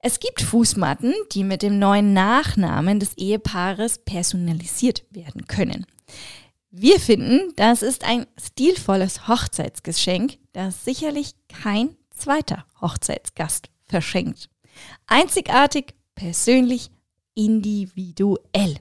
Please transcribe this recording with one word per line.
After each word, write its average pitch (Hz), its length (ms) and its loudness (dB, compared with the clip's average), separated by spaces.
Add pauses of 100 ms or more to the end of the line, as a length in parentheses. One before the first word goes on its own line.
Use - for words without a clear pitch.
Es - 120 -2
gibt - 240 -6
Fußmatten, 226 720 0 (160)
die 196 120 -2
mit 190 200 -2
dem 202 160 2
neuen 202 340 4
Nachnamen 196 840 2
des 196 180 -4
Ehepaares 202 800 -2
personalisiert 175 1120 -2
werden 170 380 -16
können. - 400 -4 (840)
Wir 240 300 6
finden, 302 560 2
das 233 260 4
ist 254 220 -2
ein 240 240 -2 (120)
stilvolles 196 880 0
Hochzeitsgeschenk, 185 1120 -2 (160)
das 185 320 -8
sicherlich 285 480 -4 (140)
kein 220 480 -4 (160)
zweiter 269 560 -4 (120)
Hochzeitsgast - 920 -6 (160)
verschenkt. - 640 -4 (560)
Einzigartig, 285 880 2 (180)
persönlich, 240 800 0 (420)
individuell. 196 1500 -2